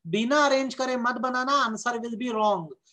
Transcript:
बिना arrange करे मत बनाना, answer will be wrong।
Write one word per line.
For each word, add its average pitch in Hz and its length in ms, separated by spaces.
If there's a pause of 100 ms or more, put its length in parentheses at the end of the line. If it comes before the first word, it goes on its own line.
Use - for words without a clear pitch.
बिना 240 400
arrange 269 280
करे 254 220
मत 240 180
बनाना, 254 520
answer 233 320
will 226 200
be 240 140
wrong। 208 340 (260)